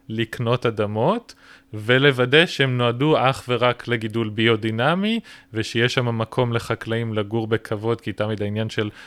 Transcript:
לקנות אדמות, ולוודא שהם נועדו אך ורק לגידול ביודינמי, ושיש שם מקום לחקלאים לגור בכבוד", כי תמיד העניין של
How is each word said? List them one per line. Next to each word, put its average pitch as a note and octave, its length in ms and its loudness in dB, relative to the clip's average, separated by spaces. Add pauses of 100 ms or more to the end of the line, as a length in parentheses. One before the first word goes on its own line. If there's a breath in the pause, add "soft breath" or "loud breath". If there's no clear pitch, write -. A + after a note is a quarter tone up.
לקנות A#2 560 -2
אדמות, A2 720 -2 (380 loud breath)
ולוודא B2+ 720 4
שהם C3+ 320 0
נועדו B2 520 2
אך - 180 -4
ורק A#2+ 400 0
לגידול A2+ 420 -2
ביודינמי, A#2 880 0 (340 loud breath)
ושיש A#2 400 0
שם A#2+ 240 0
מקום A#2 360 0
לחקלאים A2+ 600 -4
לגור G#2+ 340 -2
בכבוד", A2+ 540 -2
כי G#2 120 -8
תמיד G#2+ 280 -4
העניין G#2+ 280 -2
של G#2+ 200 -2 (180 loud breath)